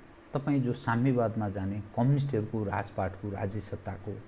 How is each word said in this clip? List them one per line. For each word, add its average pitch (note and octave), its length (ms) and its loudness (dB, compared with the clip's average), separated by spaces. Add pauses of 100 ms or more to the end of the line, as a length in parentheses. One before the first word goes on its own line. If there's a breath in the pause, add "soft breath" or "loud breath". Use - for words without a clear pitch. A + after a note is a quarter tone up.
(340)
तपाईँ C#3+ 280 2
जो A#2+ 120 2
साम्यवादमा A#2 760 2
जाने G2 340 -2 (120)
कम्युनिस्टहरूको A#2 680 2
राजपाटको, G2 680 -2
राज्य G2+ 300 -4
सत्ताको - 520 -8 (160)